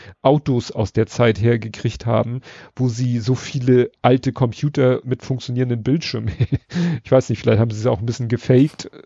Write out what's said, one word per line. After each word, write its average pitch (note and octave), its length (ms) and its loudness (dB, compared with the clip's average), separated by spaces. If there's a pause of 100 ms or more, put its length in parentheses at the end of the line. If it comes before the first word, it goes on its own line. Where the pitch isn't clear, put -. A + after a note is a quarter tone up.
(220)
Autos C3+ 500 2
aus G#2+ 220 -4
der A2+ 140 2
Zeit A2+ 340 0
hergekriegt A2 640 -2
haben, A#2 360 -2 (340)
wo B2+ 120 0
sie A#2+ 300 0
so A#2 160 0
viele B2 560 2 (140)
alte B2+ 280 2
Computer B2+ 760 0
mit B2 180 -6
funktionierenden B2 580 -4
Bildschirmen, A#2 560 -2
<laughs> E3+ 640 -2
ich - 80 -6
weiß C3 180 4
nicht, A2+ 100 -2
vielleicht A2+ 200 2
haben A#2 120 2
sie G#2+ 80 -8
es A2 80 -2
auch A#2+ 120 0
ein A2+ 60 -6
bisschen A#2+ 220 -4
gefaked, B2+ 640 2 (140)